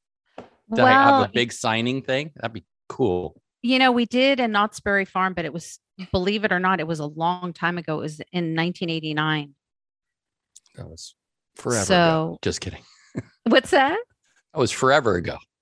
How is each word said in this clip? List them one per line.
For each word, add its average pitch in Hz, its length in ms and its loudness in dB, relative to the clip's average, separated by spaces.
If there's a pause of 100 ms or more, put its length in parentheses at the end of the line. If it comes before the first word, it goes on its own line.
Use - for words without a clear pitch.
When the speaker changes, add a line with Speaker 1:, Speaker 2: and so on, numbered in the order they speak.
(760)
Speaker 1:
To 226 60 4
ha-, 254 40 8
have 277 300 6
a 269 40 4
Speaker 2:
Well, 254 140 0
Speaker 1:
big 120 200 0
signing 120 480 -2
thing? 139 340 -4
That'd 113 160 -8
be 110 140 -16 (240)
cool. 90 520 -2 (200)
Speaker 2:
You 254 180 0
know, 262 120 4
we 240 140 0
did 254 360 0
in 226 100 -2
Knott's 208 300 -2
Berry 196 240 0
Farm, 185 280 -2
but 170 120 -6
it 139 80 -8
was, - 260 -14 (320)
believe 196 320 -2
it 208 80 -2
or 180 80 0
not, 185 220 0
it 160 60 -4
was 165 120 -4
a 147 60 -6
long 170 480 -4
time 175 240 -4
ago. 156 220 -6
It - 20 -6
was 151 200 -10 (120)
in 170 200 -4
nineteen 170 360 -4
eighty-nine. 151 640 -4 (1200)
Speaker 1:
That - 140 -16
was - 260 -20 (400)
forever 120 240 -2
ago. 98 60 0
Speaker 2:
So 165 560 2
Speaker 1:
Just - 180 -4
kidding. - 240 -12 (320)
<laughs> - 300 -12
Speaker 2:
What's 339 260 4
that? 302 260 4 (560)
Speaker 1:
That 156 60 -4
was 120 120 2
forever 131 440 4
ago. 78 220 -4 (240)